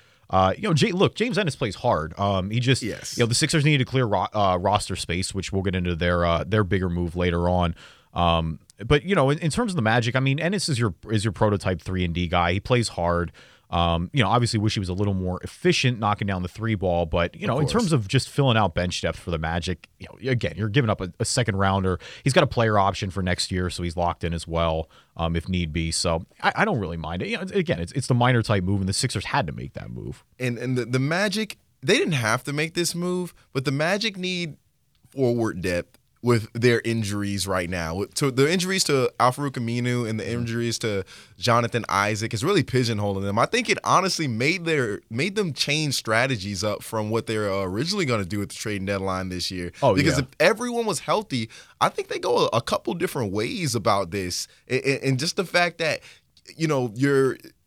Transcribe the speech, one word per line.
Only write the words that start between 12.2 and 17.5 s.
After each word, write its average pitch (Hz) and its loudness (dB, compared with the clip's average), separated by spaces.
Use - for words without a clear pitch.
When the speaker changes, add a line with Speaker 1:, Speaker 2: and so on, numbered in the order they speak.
Speaker 1:
guy. 85 2
He 98 0
plays 120 0
hard. 87 0
Um, 85 2
you 139 2
know, 92 2
obviously 117 2
wish 104 2
he - -2
was 92 -4
a 90 -2
little 101 0
more 92 -2
efficient - 0
knocking 107 0
down 98 -2
the 90 -4
three 110 -4
ball, 90 0
but, 85 0
you 113 -10
Speaker 2:
Of 208 -2
Speaker 1:
know, 127 0